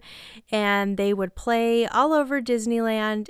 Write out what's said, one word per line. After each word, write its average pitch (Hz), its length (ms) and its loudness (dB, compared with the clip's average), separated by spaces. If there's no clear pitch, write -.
and 202 440 0
they 202 180 2
would 190 200 -2
play 233 520 2
all 285 260 2
over 285 280 2
Disneyland, 220 880 -2